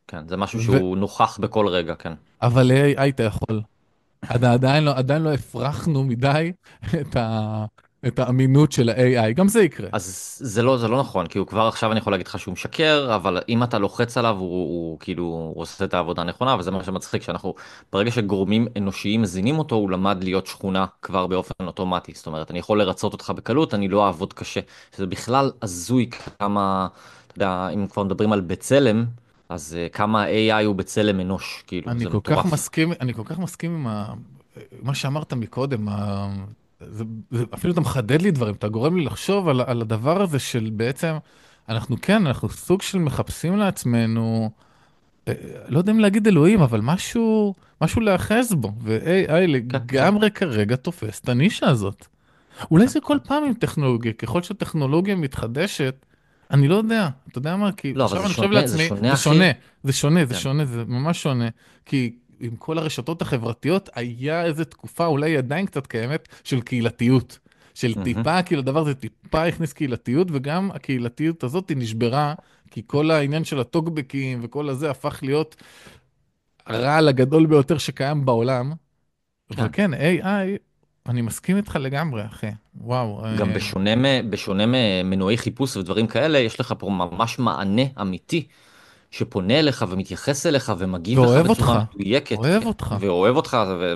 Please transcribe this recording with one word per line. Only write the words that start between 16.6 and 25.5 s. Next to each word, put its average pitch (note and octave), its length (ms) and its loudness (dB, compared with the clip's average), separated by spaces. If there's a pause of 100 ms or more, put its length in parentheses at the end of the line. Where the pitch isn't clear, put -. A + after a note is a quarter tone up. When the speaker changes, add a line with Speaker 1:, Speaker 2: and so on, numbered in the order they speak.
Speaker 1:
מה F#2 120 -4
שמצחיק, F#2 380 -6
שאנחנו, F2 320 -8 (380)
ברגע G#2 200 0
שגורמים G#2 560 0 (100)
אנושיים G#2 440 -2
מזינים G#2 380 0
אותו, D3+ 160 -2
הוא G2+ 160 0
למד F#2+ 320 0
להיות F#2 240 -2
שכונה F#2+ 380 -4 (160)
כבר F#2 260 -2
באופן F#2 260 -4 (140)
אוטומטי. F2+ 480 -4
זאת - 120 -16
אומרת, D#2 240 -8
אני F2 80 -8
יכול G#2 200 0
לרצות G2 340 0
אותך G2+ 220 -8
בקלות, C#3+ 380 -2
אני G2+ 140 -2
לא G2+ 180 4
אעבוד F#2 280 -2
קשה. - 260 -8 (360)
שזה G2 100 -6
בכלל B2 460 0 (100)